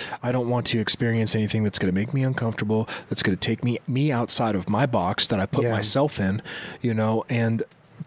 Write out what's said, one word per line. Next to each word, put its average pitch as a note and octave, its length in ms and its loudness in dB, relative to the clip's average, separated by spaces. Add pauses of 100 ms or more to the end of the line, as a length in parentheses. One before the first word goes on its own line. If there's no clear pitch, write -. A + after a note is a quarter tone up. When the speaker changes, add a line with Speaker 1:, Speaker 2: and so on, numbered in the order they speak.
(240)
Speaker 1:
"I B2 80 -2
don't B2 180 0
want A#2+ 180 0
to A#2+ 120 2
experience A2+ 560 2
anything A2 280 0
that's G#2 140 0
gonna G2 140 2
make G#2+ 240 -2
me C3+ 80 0
uncomfortable, A2+ 640 0 (180)
that's - 140 -2
gonna G2 160 2
take - 260 -2
me, A#2+ 140 0 (100)
me C#3 240 0
outside A#2 440 0
of F2+ 160 -2
my A#2 160 2
box G2+ 400 2
that G#2+ 120 0
I F#2+ 60 0
put A#2+ 200 0
Speaker 2:
Yeah. A#2+ 60 0
Speaker 1:
myself B2 480 2
in," G2 220 0 (400)
you A#2 140 0
know, A2 340 0
and A#2 320 0 (460)